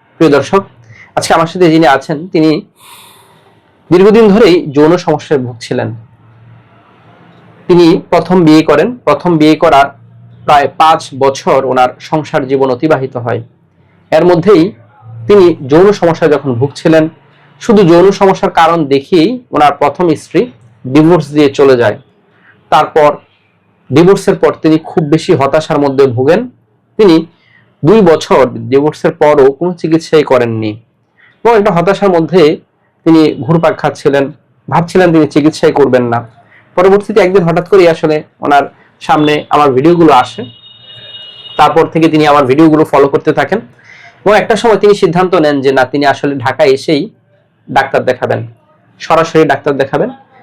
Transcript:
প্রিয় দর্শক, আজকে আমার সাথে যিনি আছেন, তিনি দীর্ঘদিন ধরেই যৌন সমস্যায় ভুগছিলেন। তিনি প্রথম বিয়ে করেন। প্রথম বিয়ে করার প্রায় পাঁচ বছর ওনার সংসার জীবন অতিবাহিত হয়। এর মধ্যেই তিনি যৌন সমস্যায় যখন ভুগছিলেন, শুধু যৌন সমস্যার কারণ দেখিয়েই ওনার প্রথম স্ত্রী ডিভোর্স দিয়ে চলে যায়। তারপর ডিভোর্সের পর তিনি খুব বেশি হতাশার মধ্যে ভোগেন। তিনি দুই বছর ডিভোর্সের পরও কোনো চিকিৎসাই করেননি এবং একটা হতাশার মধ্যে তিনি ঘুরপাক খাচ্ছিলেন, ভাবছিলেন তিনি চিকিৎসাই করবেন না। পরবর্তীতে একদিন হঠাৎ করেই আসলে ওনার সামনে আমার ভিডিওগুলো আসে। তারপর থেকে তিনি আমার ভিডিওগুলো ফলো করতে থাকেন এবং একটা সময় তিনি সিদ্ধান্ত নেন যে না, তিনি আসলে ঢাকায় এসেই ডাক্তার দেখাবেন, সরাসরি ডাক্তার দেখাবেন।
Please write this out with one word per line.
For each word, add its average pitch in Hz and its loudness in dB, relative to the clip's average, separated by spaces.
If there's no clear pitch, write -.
প্রিয় 156 2
দর্শক, 165 0
আজকে - -2
আমার 165 0
সাথে 180 0
যিনি 160 2
আছেন, 147 -2
তিনি 156 0
দীর্ঘদিন 208 4
ধরেই 233 2
যৌন 151 2
সমস্যায় 151 -4
ভুগছিলেন। 120 -8
তিনি 170 2
প্রথম 170 0
বিয়ে 156 4
করেন। 165 0
প্রথম 156 -2
বিয়ে 151 2
করার 147 2
প্রায় - 2
পাঁচ 160 0
বছর 135 -2
ওনার 127 0
সংসার 151 -6
জীবন 135 -2
অতিবাহিত 131 -4
হয়। 117 -6
এর 160 2
মধ্যেই 175 2
তিনি 180 4
যৌন 180 4
সমস্যায় 165 0
যখন 139 -4
ভুগছিলেন, 156 -2
শুধু 208 2
যৌন 175 4
সমস্যার 190 0
কারণ 165 0
দেখিয়েই 160 -2
ওনার 143 2
প্রথম 156 -2
স্ত্রী 233 -6
ডিভোর্স 151 2
দিয়ে 147 2
চলে 139 2
যায়। 117 -2
তারপর 151 0
ডিভোর্সের 185 2
পর 151 -2
তিনি 156 0
খুব - -4
বেশি 156 -2
হতাশার 147 -2
মধ্যে 139 0
ভোগেন। 147 -2
তিনি 165 2
দুই 214 4
বছর 156 2
ডিভোর্সের 127 -4
পরও 147 2
কোনো 175 -6
চিকিৎসাই 160 -2
করেননি 113 -2
এবং 233 2
একটা 202 0
হতাশার 190 -2
মধ্যে 165 0
তিনি 160 2
ঘুরপাক 160 -2
খাচ্ছিলেন, 139 -4
ভাবছিলেন 170 0
তিনি 156 2
চিকিৎসাই 151 -2
করবেন 127 0
না। 120 -6
পরবর্তীতে 202 0
একদিন 185 0
হঠাৎ 170 -2
করেই 180 4
আসলে 156 -2
ওনার 143 0
সামনে 151 -2
আমার 147 0
ভিডিওগুলো 160 2
আসে। - -2
তারপর 151 0
থেকে 156 0
তিনি 151 0
আমার 143 2
ভিডিওগুলো 151 2
ফলো - 0
করতে 147 -2
থাকেন 147 -4
এবং 208 2
একটা 202 -2
সময় 208 0
তিনি 202 2
সিদ্ধান্ত 180 -2
নেন 147 0
যে 135 0
না, 131 0
তিনি 143 -4
আসলে 139 -2
ঢাকায় 131 -2
এসেই 143 -2
ডাক্তার 127 -2
দেখাবেন, 117 -4
সরাসরি 160 0
ডাক্তার 139 -4
দেখাবেন। 147 -4